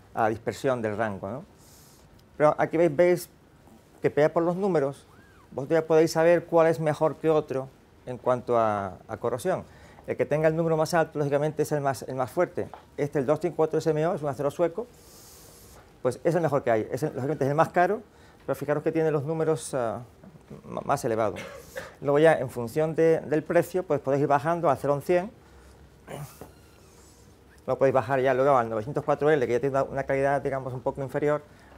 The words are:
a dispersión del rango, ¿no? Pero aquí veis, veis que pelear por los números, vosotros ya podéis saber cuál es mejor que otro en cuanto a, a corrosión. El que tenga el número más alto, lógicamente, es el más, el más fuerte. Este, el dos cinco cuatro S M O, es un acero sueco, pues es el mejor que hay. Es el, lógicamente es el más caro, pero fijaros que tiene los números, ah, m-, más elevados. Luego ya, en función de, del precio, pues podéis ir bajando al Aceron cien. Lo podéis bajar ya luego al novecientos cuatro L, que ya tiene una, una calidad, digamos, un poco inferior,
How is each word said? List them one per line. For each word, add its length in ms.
a 140
dispersión 520
del 160
rango, 320
¿no? 160
Pero 200
aquí 180
veis, 200
veis 340
que 80
pelear 240
por 80
los 140
números, 500
vosotros 280
ya 60
podéis 260
saber 340
cuál 200
es 140
mejor 380
que 120
otro 380
en 100
cuanto 400
a, 400
a 100
corrosión. 460
El 100
que 80
tenga 220
el 80
número 200
más 200
alto, 240
lógicamente, 420
es 100
el 100
más, 200
el 140
más 160
fuerte. 360
Este, 220
el 80
dos 120
cinco 180
cuatro 200
S 100
M 200
O, 80
es 80
un 60
acero 200
sueco, 380
pues 220
es 100
el 80
mejor 220
que 80
hay. 200
Es 120
el, 60
lógicamente 360
es 60
el 40
más 140
caro, 320
pero 120
fijaros 260
que 100
tiene 200
los 120
números, 520
ah, 260
m-, 340
más 220
elevados. 340
Luego 160
ya, 220
en 100
función 460
de, 240
del 240
precio, 400
pues 160
podéis 240
ir 40
bajando 400
al 100
Aceron 260
cien. 260
Lo 100
podéis 160
bajar 260
ya 140
luego 240
al 100
novecientos 360
cuatro 260
L, 160
que 80
ya 60
tiene 180
una, 60
una 220
calidad, 360
digamos, 320
un 80
poco 220
inferior, 400